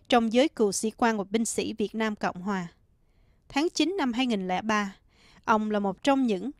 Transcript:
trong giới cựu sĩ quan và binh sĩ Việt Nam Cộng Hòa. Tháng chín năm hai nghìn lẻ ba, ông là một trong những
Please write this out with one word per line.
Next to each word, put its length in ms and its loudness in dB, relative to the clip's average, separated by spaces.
trong 240 4
giới 160 4
cựu 220 2
sĩ 260 -2
quan 200 2
và 60 -4
binh 220 -2
sĩ 280 -4
Việt 220 -4
Nam 200 -2
Cộng 260 -6
Hòa. 260 -4
Tháng 200 0
chín 280 0
năm 160 -2
hai 120 0
nghìn 220 -2
lẻ 140 -2
ba, 340 -2
ông 260 2
là 80 0
một 240 -4
trong 240 2
những 320 -2